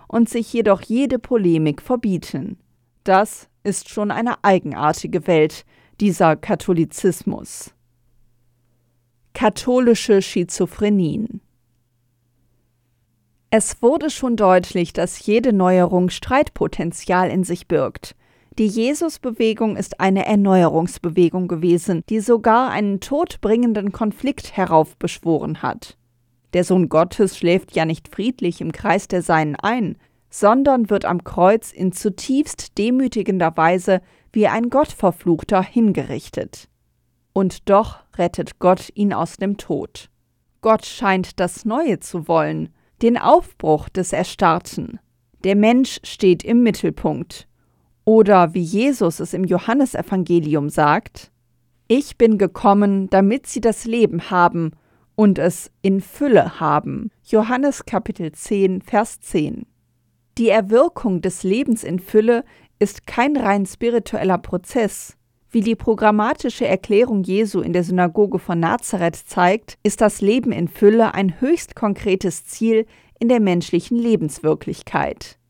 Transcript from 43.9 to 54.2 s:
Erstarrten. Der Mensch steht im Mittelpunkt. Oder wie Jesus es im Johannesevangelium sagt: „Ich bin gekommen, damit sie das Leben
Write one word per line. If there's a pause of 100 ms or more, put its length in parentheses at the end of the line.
Erstarrten. (420)
Der
Mensch
steht
im
Mittelpunkt. (560)
Oder
wie
Jesus
es
im
Johannesevangelium
sagt: (560)
„Ich
bin
gekommen,
damit
sie
das
Leben